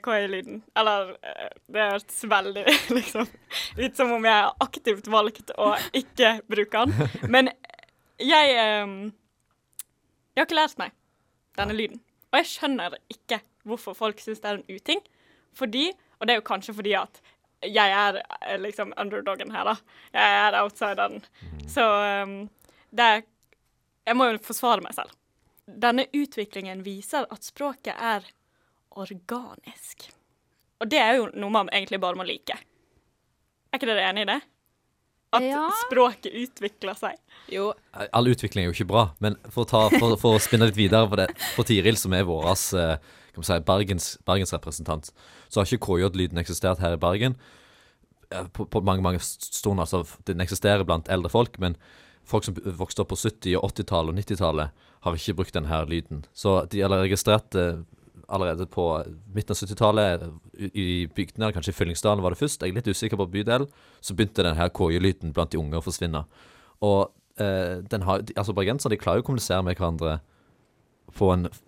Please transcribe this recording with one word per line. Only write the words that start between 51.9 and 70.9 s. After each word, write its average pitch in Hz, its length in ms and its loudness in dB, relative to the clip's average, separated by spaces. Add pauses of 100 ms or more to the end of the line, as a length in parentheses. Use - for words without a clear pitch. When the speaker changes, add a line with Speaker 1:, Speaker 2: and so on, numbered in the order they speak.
Speaker 2:
folk 107 180 0
som 98 100 -6
b-, 87 220 -10
vokste 92 300 -4
opp - 40 -6
på 95 80 -6
sytti 92 380 -2
og - 160 2
åttitallet 85 400 -2
og 87 80 -4
nittitallet 80 520 0 (300)
har 87 140 0
ikke - 180 -4
brukt 87 200 -4
den 78 180 -4
her 80 140 0
lyden. 78 480 -6
Så 92 360 2
de 101 120 -2
har 95 80 2
registrert, 98 680 2
eh, 85 240 0 (500)
allerede 90 360 -2
på 87 180 -4 (500)
midten 104 180 -4
av 101 80 -2
syttitallet, 104 640 2 (360)
i, 101 160 -8
i 90 340 0
bygdene, 104 400 -6
eller 104 60 0
kanskje 90 200 -4
i - 20 -16
Fyllingsdalen 101 480 0
var 90 80 0
det - 80 -4
først, - 220 -4
jeg 92 100 -2
er 92 40 -6
litt 117 120 -6
usikker 104 300 -2
på 95 120 0
bydel, 117 360 0 (360)
så - 140 -10
begynte 101 280 2
den 82 120 2
her 87 140 2
K 90 220 0
J-lyden 87 420 0
blant 85 180 0
de 82 80 -2
unge 76 160 -4
å 82 80 -4
forsvinne. 82 380 -4 (600)
Og, 101 300 4 (260)
eh, 92 520 -2
den 104 140 -2
har, 98 180 0
de, 110 160 -10
altså, 101 180 -2
bergensere, 110 360 0
de 104 60 2
klarer 92 220 2
jo 123 40 0
å - 40 -14
kommunisere 95 360 0
med 90 120 0
hverandre 82 460 -2 (920)